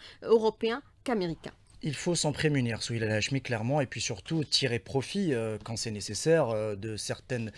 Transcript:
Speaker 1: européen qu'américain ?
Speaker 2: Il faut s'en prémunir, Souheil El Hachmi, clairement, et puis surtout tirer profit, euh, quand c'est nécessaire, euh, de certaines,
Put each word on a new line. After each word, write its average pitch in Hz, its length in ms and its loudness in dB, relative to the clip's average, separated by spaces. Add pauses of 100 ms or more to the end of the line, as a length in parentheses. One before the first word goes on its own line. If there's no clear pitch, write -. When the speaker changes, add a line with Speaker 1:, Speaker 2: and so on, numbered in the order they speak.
(220)
Speaker 1:
européen 226 600 4 (220)
qu'américain ? 185 480 -2 (320)
Speaker 2:
Il 151 100 -2
faut 175 220 0
s'en 156 160 2
prémunir, 131 500 2
Souheil 113 220 -2
El 107 80 2
Hachmi, 107 300 0
clairement, 123 380 0
et 135 60 2
puis 110 160 -6
surtout 156 420 -2
tirer 120 360 2
profit, 170 560 -2
euh, 110 280 -2
quand 113 120 -6
c'est 110 160 -4
nécessaire, 117 580 2
euh, 107 260 -2
de 107 220 -8
certaines, 117 600 -6